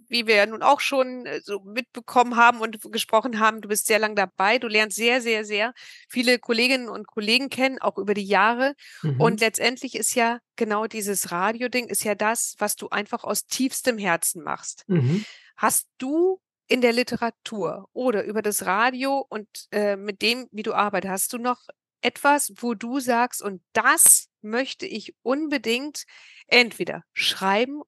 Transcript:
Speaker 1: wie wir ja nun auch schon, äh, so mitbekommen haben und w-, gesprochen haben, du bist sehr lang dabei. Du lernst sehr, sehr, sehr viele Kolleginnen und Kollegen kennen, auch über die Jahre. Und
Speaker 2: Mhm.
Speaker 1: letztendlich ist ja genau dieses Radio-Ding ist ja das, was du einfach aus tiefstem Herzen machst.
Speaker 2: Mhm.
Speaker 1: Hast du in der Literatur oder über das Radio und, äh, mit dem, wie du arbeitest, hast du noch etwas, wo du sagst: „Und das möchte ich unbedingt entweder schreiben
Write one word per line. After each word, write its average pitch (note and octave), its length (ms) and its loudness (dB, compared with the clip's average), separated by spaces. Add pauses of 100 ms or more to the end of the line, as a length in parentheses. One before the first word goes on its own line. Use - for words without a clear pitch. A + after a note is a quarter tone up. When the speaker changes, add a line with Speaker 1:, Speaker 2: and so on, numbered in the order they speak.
Speaker 1:
wie A#3 180 -2
wir A3 100 4
ja G3+ 100 6
nun A3 160 -8
auch C4+ 180 6
schon, B3+ 460 -2
äh, C#3+ 140 -6
so G3+ 200 -8
mitbekommen A#3+ 760 0
haben A#3+ 240 6
und A3 240 -6
w-, G#3 60 -16
gesprochen A3 500 0
haben, A3 220 2
du G3+ 60 -14
bist G#3 180 -2
sehr A3 120 4
lang G#3+ 180 0
dabei. G3 420 2
Du B3 100 -4
lernst G#3+ 280 0
sehr, A#3+ 260 2
sehr, A3 220 -2
sehr G#3 280 -2 (380)
viele B3 280 2
Kolleginnen B3 520 0
und G3+ 160 -10
Kollegen A#3 420 0
kennen, C4 320 0
auch - 180 -2
über G3 160 -2
die G3+ 120 -4
Jahre. A#3 480 4 (420)
Und G#3+ 240 4
Speaker 2:
Mhm. - 0 -
Speaker 1:
letztendlich A#3 540 0
ist - 200 -2
ja A#3 260 0 (160)
genau G#3+ 300 -2
dieses G3+ 460 -4
Radio-Ding A3+ 560 -2
ist - 160 -4
ja G#3 100 0
das, G#3+ 440 -2
was G#3 180 -2
du - 140 -12
einfach G3+ 340 -4
aus - 220 -4
tiefstem B3+ 520 -2
Herzen F3 440 -2
machst. - 460 -8
Speaker 2:
Mhm. E3+ 340 2 (340)
Speaker 1:
Hast - 320 0 (100)
du E4+ 420 0 (280)
in B3+ 120 2
der A#3+ 120 4
Literatur A3+ 1000 -4
oder B3+ 320 0
über G#3 180 -4
das G3+ 240 -2
Radio B3+ 640 0
und, G#3+ 200 -10 (220)
äh, G#3 260 0
mit G3 260 -8
dem, A#3 280 -2
wie G#3 120 -10
du G#3 120 -4
arbeitest, G3 360 0
hast F#3+ 220 -4
du B3 60 -8
noch A#3+ 220 -4 (420)
etwas, C#4+ 560 2
wo A#3+ 160 -2
du A#3 260 -4
sagst: B3 420 0
„Und G3 200 -8 (100)
das - 560 6 (140)
möchte A#3 440 -4
ich - 360 -10
unbedingt C#4 840 -2 (420)
entweder A#3 640 2
schreiben B3 760 0